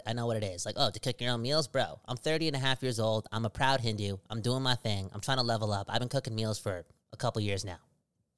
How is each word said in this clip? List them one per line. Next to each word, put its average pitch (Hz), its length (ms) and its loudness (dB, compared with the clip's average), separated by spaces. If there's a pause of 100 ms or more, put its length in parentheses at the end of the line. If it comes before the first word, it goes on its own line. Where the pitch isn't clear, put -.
I 113 60 -2
know 120 120 0
what 113 120 2
it 104 60 0
is. 90 220 -4
Like, 107 100 -6
"Oh, 127 140 6
to 110 100 -6
cook - 220 -2
your 123 120 2
own 117 100 0
meals?" 147 240 2
Bro, 104 400 0
I'm 123 100 -4
thirty 160 300 0
and 143 80 0
a 131 40 -2
half 131 220 2
years 123 180 0
old. 110 320 2
I'm 110 140 0
a 107 40 0
proud 135 320 2
Hindu. 104 360 0 (100)
I'm 110 140 -6
doing 123 220 2
my 127 100 4
thing. 101 400 -2
I'm 104 80 -8
trying 135 160 0
to 127 60 0
level 110 280 2
up. 98 160 -2
I've 107 120 0
been 123 100 -2
cooking 131 240 -2
meals 110 240 0
for 92 260 -4 (300)
a - 40 -20
couple 110 260 0
years 98 200 0
now. 90 140 -8 (600)